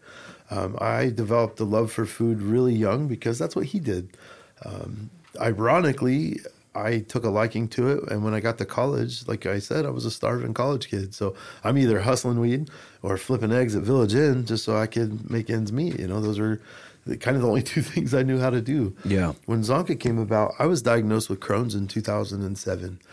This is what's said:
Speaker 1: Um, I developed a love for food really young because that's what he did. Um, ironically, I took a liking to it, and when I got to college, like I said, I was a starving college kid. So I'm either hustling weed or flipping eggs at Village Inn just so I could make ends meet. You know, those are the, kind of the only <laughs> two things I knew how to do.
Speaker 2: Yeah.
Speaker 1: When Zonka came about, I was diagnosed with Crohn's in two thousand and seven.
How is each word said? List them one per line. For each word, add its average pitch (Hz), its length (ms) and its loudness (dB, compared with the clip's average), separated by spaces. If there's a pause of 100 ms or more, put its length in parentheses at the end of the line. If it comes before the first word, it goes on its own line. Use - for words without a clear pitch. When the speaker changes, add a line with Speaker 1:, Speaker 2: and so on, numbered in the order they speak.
(520)
Speaker 1:
Um, 98 280 -4
I 117 300 0
developed 113 500 0
a 117 40 0
love 110 280 2
for 110 140 -2
food 113 360 0
really 120 320 4
young 110 340 2
because 117 320 -2
that's 165 160 -4
what 190 100 0
he 190 140 -4
did. 92 300 -2 (540)
Um, 104 460 -10 (300)
ironically, 127 1000 2 (360)
I 110 240 0
took 113 240 -4
a 113 60 2
liking 110 400 2
to 123 200 0
it, - 220 0
and 104 120 0
when 107 100 0
I 107 80 0
got 113 160 0
to 107 80 -4
college, 123 640 -2
like - 180 -4
I 101 140 -2
said, 151 260 -2
I 139 60 -4
was 123 140 -4
a 113 60 -2
starving 120 420 -2
college 127 360 -2
kid. 98 260 -6
So 98 180 -2 (300)
I'm 123 140 2
either 113 240 6
hustling 123 380 2
weed 127 300 0 (320)
or 98 160 -2
flipping 110 360 0
eggs 123 220 2
at 92 80 0
Village 110 300 4
Inn 127 320 4
just 110 200 -4
so 110 120 2
I 110 100 2
could 110 420 -2
make 113 200 -2
ends 110 220 0
meet. 156 280 -2
You 92 80 -4
know, 95 120 -2
those 107 180 0
are 107 240 0 (460)
the, - 80 -2
kind 127 220 0
of 123 60 2
the 123 40 4
only 113 160 4
<laughs> - 100 -6
two 156 80 2
things 135 320 -2
I 131 100 4
knew 131 160 2
how 127 100 2
to 123 120 0
do. 117 320 -2 (120)
Speaker 2:
Yeah. 92 280 2 (120)
Speaker 1:
When 113 160 0
Zonka 139 360 0
came 113 220 0
about, 107 400 2
I 135 60 2
was 165 160 2
diagnosed 113 480 2
with 98 100 -4
Crohn's 107 360 0
in 101 120 -2
two 107 140 -4
thousand 101 420 -4
and 98 140 -4
seven. 90 420 -6 (140)